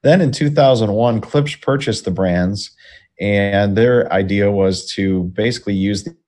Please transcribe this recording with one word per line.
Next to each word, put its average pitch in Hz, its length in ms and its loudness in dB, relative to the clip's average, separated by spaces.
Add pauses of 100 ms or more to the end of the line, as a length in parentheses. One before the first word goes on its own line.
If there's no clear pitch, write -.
Then 170 180 4
in 151 100 2
two 147 200 -2
thousand 131 420 4
one, 113 280 0
Klipsch 147 420 -4
purchased 135 420 -2
the 95 80 -4
brands, 92 580 -2 (500)
and 101 560 0
their 120 360 2
idea 98 380 0
was 95 420 0
to 95 320 -2
basically 104 500 -4
use 98 340 -2 (200)